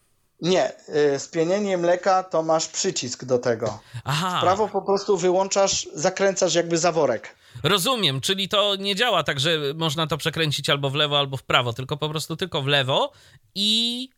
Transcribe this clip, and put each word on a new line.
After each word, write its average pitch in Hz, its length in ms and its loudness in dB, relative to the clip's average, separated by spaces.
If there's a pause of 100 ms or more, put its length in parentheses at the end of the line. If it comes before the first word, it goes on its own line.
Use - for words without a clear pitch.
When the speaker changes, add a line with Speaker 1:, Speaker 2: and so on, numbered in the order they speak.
(400)
Speaker 1:
Nie, 165 320 2 (420)
y, 139 40 -2
spienienie 185 600 0
mleka 180 440 2
to 165 200 -2
masz 160 260 2
przycisk - 560 -4
do 127 140 2
tego. 113 420 -2 (240)
Speaker 2:
Aha. 165 340 -2
Speaker 1:
W - 20 0
prawo 196 280 2
po 196 140 -4
prostu 196 340 0
wyłączasz, 190 800 2
zakręcasz 185 600 2
jakby 170 240 2
zaworek. 156 580 0 (260)
Speaker 2:
Rozumiem, 180 580 2
czyli 190 280 -2
to 202 280 2
nie 196 180 -2
działa 202 280 2
tak, 147 180 -2
że 160 180 2 (160)
można 160 320 -2
to 156 100 -2
przekręcić 147 540 -2
albo 139 200 0
w 135 40 -6
lewo, 147 240 2
albo 139 180 -2
w - 60 -8
prawo, 123 300 0
tylko 131 240 -6
po 151 120 -4
prostu 156 280 -6
tylko 170 260 -4
w 131 40 -4
lewo 143 460 2 (420)
i, 233 640 -2